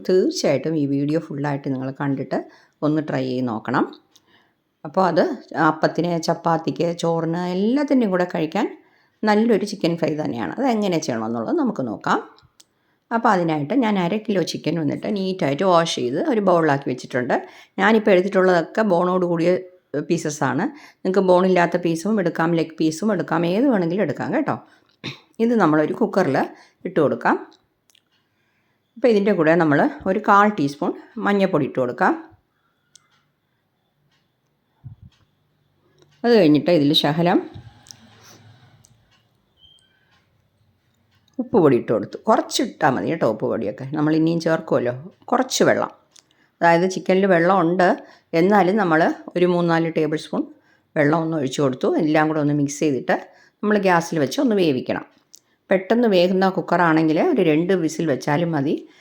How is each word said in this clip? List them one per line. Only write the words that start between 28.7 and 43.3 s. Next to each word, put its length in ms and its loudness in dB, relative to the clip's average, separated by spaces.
അപ്പോൾ 160 0
ഇതിൻ്റെ 280 4
കൂടെ 220 4
നമ്മൾ 180 4
ഒരു 100 0
കാൽ 200 6
ടീസ്പൂൺ 320 -4
മഞ്ഞൾപ്പൊടി 440 2
ഇട്ട് 120 -6
കൊടുക്കാം. 320 0
അത് 160 4
കഴിഞ്ഞിട്ട് 400 4
ഇതിൽ 140 2
ശകലം 380 2
ഉപ്പ് 220 0
പൊടി 160 6
ഇട്ട് 140 -4
കൊടുത്തു. 240 -6
കുറച്ച് 400 0
ഇട്ടാൽ 260 0
മതി 180 -4
കേട്ടോ 220 0